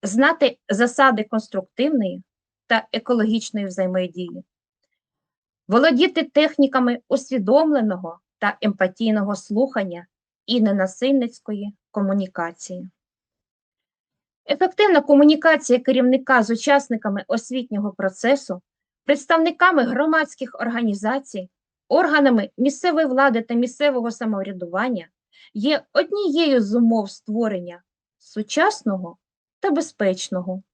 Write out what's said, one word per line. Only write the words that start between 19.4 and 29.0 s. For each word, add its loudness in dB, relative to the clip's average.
громадських -2
організацій, -4
органами 2
місцевої 0
влади 2
та -8
місцевого -2
самоврядування -6
є -2
однією 0
з -4
умов 2
створення -8
сучасного -4